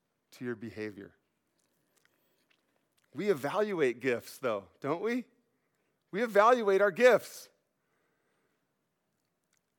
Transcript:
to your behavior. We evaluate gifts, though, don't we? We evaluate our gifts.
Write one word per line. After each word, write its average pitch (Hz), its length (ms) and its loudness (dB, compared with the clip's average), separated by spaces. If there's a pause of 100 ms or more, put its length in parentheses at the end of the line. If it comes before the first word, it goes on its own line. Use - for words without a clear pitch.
(320)
to - 140 -14
your 120 100 -6
behavior. 107 560 -12 (2000)
We 190 160 -4
evaluate 156 720 -2
gifts, 120 380 -4
though, 107 260 -4 (160)
don't 151 220 -6
we? 233 240 -4 (880)
We 202 100 -2
evaluate 208 580 4
our 202 80 4
gifts. 208 600 2 (2250)